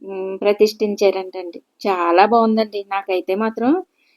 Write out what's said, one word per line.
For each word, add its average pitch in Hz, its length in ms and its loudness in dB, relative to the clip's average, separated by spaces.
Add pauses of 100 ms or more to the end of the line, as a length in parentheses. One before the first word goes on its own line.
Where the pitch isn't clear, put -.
ఉమ్, 190 360 -8
ప్రతిష్ఠించారంటండి. 202 1200 0 (220)
చాలా 180 460 2
బాగుందండి. 220 640 0
నాకైతే 190 440 -2
మాత్రం 220 380 -2 (440)